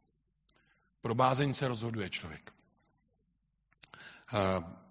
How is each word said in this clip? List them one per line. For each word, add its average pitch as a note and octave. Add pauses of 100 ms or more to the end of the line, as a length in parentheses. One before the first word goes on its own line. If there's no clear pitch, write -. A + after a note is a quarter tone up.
(1000)
Pro A2+
bázeň C3
se C3+
rozhoduje A2+
člověk. - (1800)
Eh, F#2+ (280)